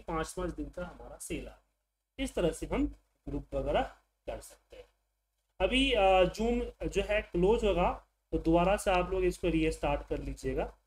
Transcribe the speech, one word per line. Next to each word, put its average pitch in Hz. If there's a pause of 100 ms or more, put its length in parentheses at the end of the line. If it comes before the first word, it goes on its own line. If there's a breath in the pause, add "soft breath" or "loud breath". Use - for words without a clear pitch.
पाँच 160
पाँच 180
दिन 147
का 180
हमारा 147
sale -
आ -
गया। -
इस 269
तरह 170
से -
हम 240 (420)
group 143
वगैरह 143 (460)
कर 113
सकते -
हैं। - (720)
अभी, 254
अ, 190
Zoom 233 (240)
जो 180
है 208
close 208
होगा 190 (400)
तो 165
दोबारा 170
से 202
आप 180
लोग 190
इसको 180
restart 156
कर 139
लीजिएगा 139 (240)